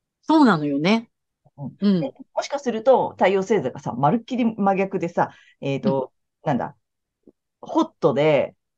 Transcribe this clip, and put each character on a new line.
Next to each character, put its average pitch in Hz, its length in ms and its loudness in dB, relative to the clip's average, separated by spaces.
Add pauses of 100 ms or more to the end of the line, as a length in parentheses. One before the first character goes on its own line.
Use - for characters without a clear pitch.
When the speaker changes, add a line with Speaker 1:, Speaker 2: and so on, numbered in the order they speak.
(220)
Speaker 1:
そ 311 160 2
う 302 80 8
な 202 100 4
の 151 80 -4
よ 143 140 -2
ね。 214 320 0 (460)
Speaker 2:
う 143 100 -12
ん。 - 140 -14
Speaker 1:
う 196 180 2
ん。 - 20 0
Speaker 2:
で、 269 140 -6 (200)
も 339 80 -4
し - 60 -8
か 571 100 -6
す - 120 -6
る 220 140 -6
と、 220 260 4
太 - 180 2
陽 190 140 2
星 196 180 0
座 127 100 -4
が 143 100 -16
さ、 - 140 -8
ま 139 160 2
る 226 80 0
っ - 20 -2
き 247 160 -10
り 233 200 0
真 196 200 0
逆 190 220 -2
で 170 100 -4
さ、 175 220 -2 (300)
え 139 160 -4
ー 127 40 -4
と、 135 320 -2 (320)
Speaker 1:
う - 20 -2
ん。 - 20 -2
Speaker 2:
な 147 60 0
ん 120 40 -2
だ、 - 180 -8 (840)
ホ - 220 -2
ッ - 160 -4
ト 147 160 2
で、 143 400 0 (240)